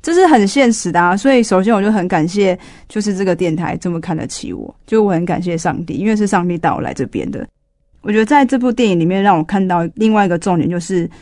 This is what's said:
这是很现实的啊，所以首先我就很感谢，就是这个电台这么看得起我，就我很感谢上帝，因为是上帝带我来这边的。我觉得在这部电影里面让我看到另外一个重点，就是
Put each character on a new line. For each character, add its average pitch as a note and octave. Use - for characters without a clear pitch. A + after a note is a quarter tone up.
这 E4
是 F4+
很 A3+
现 A#3+
实 F#3
的 E3+
啊， F3
所 C4+
以 B3
首 F#3+
先 A#3
我 G3
就 G3
很 F3+
感 F3
谢， F#3+
就 G#3+
是 G3+
这 G3
个 F3+
电 E3
台 E3+
这 F3
么 E3
看 E3
得 -
起 -
我， -
就 A3
我 G3+
很 E3+
感 F3
谢 E3+
上 E3
帝， D#3+
因 E3+
为 G#3+
是 G#3
上 F3+
帝 F3
带 D#3+
我 -
来 -
这 C#3
边 -
的。 -
我 G#3
觉 G#3+
得 A3
在 C#4
这 C4+
部 B3
电 A#3+
影 F3+
里 E3
面 F#3+
让 G3+
我 D#3
看 F#3+
到 F3
另 A3
外 G#3
一 -
个 E3+
重 E3+
点， D#3
就 F3
是 F3